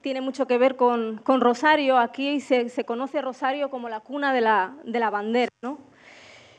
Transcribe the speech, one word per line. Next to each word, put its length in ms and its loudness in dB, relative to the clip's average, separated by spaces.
tiene 200 -6
mucho 260 -4
que 120 0
ver 180 4
con, 420 0
con 220 2
Rosario, 580 4
aquí 420 0
se, 280 0
se 160 -6
conoce 360 -6
Rosario 480 -4
como 200 -10
la 120 -10
cuna 320 -4
de 80 2
la, 340 2
de 160 -4
la 100 0
bandera, 400 -2
¿no? 180 -10